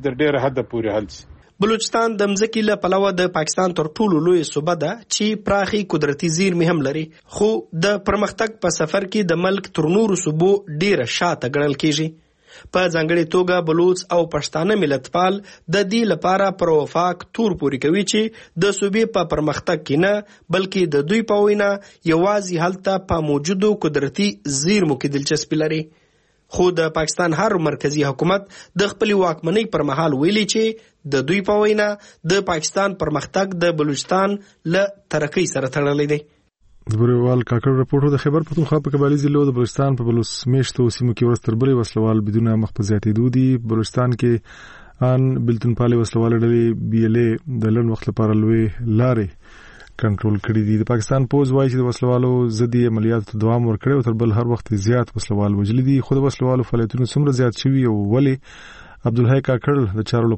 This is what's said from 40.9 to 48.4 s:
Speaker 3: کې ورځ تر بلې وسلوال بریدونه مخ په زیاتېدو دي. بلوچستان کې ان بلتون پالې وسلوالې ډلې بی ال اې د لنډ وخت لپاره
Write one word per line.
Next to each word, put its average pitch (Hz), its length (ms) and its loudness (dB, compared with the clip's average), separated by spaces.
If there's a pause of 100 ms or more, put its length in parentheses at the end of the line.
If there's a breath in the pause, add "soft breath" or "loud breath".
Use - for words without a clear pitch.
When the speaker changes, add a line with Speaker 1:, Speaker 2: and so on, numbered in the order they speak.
Speaker 3:
کې 113 160 -2
ورځ 120 180 -2
تر 113 140 0
بلې 135 120 2 (100)
وسلوال 110 420 0
بریدونه 110 400 0
مخ - 160 -10
په 101 100 -2
زیاتېدو 107 460 0
دي. 131 100 4 (220)
بلوچستان 113 500 0
کې 120 140 2 (800 loud breath)
ان 131 180 2 (140)
بلتون 117 340 0
پالې 120 220 2
وسلوالې 113 420 0
ډلې 117 200 4 (280)
بی 113 160 2
ال 117 160 2
اې 117 400 -2
د 110 140 2
لنډ 113 200 0
وخت - 160 -6
لپاره 107 300 2